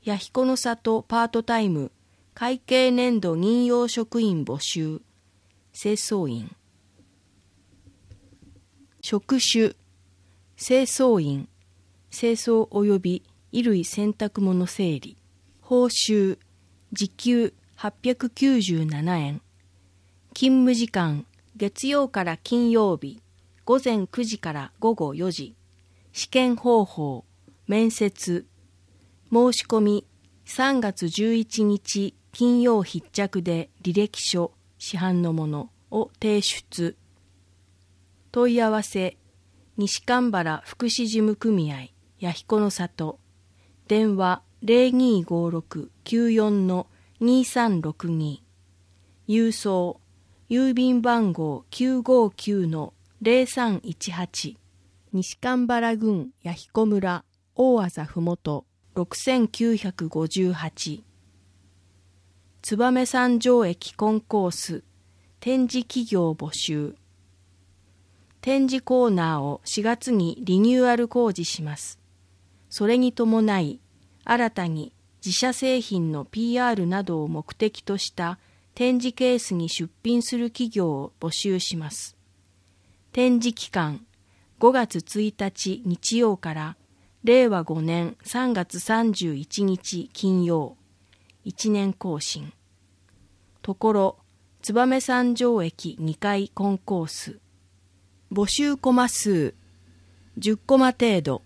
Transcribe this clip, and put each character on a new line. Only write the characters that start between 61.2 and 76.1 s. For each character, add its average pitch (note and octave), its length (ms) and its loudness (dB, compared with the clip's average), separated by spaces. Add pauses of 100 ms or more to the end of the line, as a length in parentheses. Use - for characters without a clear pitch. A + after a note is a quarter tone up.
燕 B3 440 2
三 B3 340 2
条 A#3+ 260 6
駅 - 260 -6
コ G#3+ 180 0
ン A3 100 0
コ G3+ 260 0
ー F3 40 0
ス、 - 340 -8 (560)
展 B3+ 280 2
示 B3 180 -4
企 A#3+ 200 -4
業 E3+ 260 2
募 D3+ 200 -8
集。 D3 420 -4 (1500)
展 C4+ 280 2
示 C4 140 -2
コ B3+ 240 4
ー - 40 4
ナ D#3+ 300 2
ー - 20 -4
を C#3+ 220 -4
四 - 180 -4
月 A#3 300 -2
に F3 280 0
リ F#3 180 2
ニ A#3 180 6
ュ B3+ 80 4
ー B3 60 4
ア A#3+ 60 4
ル A#3 120 0
工 A#3 240 2
事 F3+ 120 -6
し - 180 -8
ま D3+ 140 -8
す。 - 220 -14 (720)
そ - 160 -2
れ A#3 120 4
に B3+ 140 2
伴 A3 480 2
い、 D3+ 200 -4 (440)
新 A#3 260 0
た F3+ 160 -6
に D#3 260 -6 (320)
自 F#3 120 -2
社 B3+ 160 0
製 B3+ 280 0
品 F3 320 -2